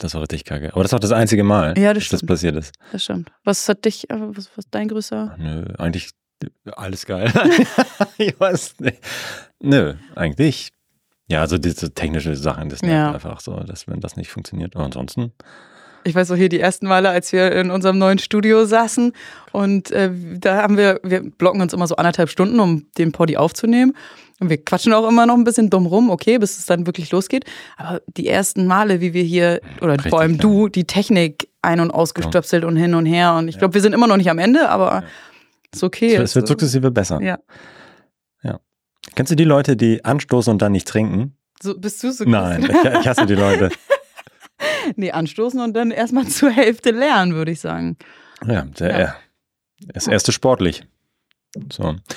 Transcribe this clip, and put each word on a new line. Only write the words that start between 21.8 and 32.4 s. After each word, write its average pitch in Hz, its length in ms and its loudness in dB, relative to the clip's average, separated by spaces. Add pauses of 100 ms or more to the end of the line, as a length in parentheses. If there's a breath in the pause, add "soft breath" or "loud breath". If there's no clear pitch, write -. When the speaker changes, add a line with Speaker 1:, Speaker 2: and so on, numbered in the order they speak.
Speaker 2:
so 165 80 -4
anderthalb 170 340 0
Stunden, 220 300 2
um 170 260 0 (100)
den 165 140 0
Poddy 165 260 0
aufzunehmen. 240 560 2 (460 loud breath)
Und 180 120 -2
wir - 140 -2
quatschen 202 280 0
auch 220 160 4
immer 233 180 4
noch 240 80 4
ein 240 80 6
bisschen 226 260 2
dumm 185 180 2
rum, 208 240 2
okay, 220 280 2
bis 208 200 -2
es - 80 -14
dann 175 200 0
wirklich 170 240 -6
losgeht. 190 340 -2 (320 loud breath)
Aber 170 260 -10 (140)
die - 120 -4
ersten 190 400 0
Male, 190 320 2
wie 175 140 -2
wir 180 100 0
hier, 175 360 0 (200)
oder 160 140 2
Speaker 1:
Richtig, 143 160 -2
Speaker 2:
vor 160 100 4
allem 160 140 4
Speaker 1:
ja. 151 80 0
Speaker 2:
du, 208 260 4
die 185 160 -2
Technik 175 640 0 (140)
ein- 170 180 2
und 165 100 0
ausgestöpselt 165 720 0